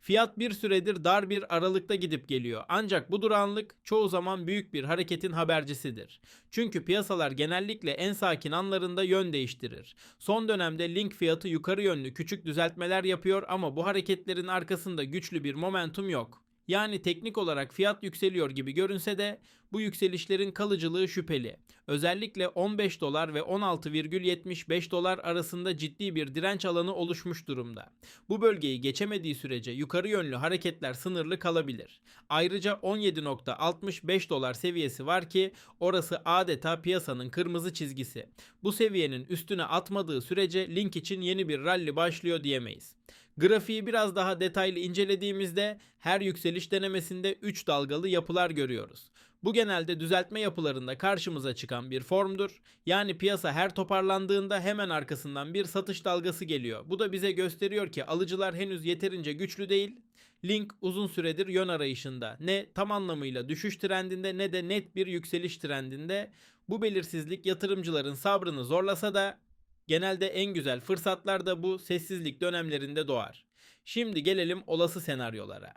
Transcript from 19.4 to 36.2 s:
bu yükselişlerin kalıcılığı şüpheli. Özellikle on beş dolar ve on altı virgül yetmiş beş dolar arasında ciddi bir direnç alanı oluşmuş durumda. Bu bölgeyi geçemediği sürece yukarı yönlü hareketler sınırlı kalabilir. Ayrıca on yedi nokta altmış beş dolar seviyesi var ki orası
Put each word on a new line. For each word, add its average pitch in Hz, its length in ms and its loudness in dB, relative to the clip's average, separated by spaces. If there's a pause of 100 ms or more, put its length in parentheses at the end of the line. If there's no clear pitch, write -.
bu 208 80 -2
yükselişlerin 196 720 0
kalıcılığı 185 560 2
şüpheli. 160 480 -2 (300)
Özellikle 180 640 2
on 202 300 0
beş 196 220 2
dolar 156 340 0
ve 151 80 0
on 190 180 0
altı 175 320 0
virgül 160 320 0
yetmiş 180 440 -2
beş 170 220 0
dolar 180 280 2
arasında 175 580 -2
ciddi 156 380 -4
bir 147 200 -2
direnç 185 300 -2
alanı 175 300 2
oluşmuş 170 540 -4
durumda. 117 440 -8 (360)
Bu 202 120 0
bölgeyi 151 400 2
geçemediği 160 540 -2
sürece 127 360 -6
yukarı 147 380 -2
yönlü 175 260 0
hareketler 165 600 -2
sınırlı 175 440 -4
kalabilir. 160 640 -2 (280)
Ayrıca 180 460 2
on 202 220 0
yedi 175 280 2
nokta 135 340 -4
altmış 170 460 -2
beş 185 260 2
dolar 131 240 0
seviyesi 151 520 -2
var 170 240 0
ki 190 220 2 (280)
orası 175 440 2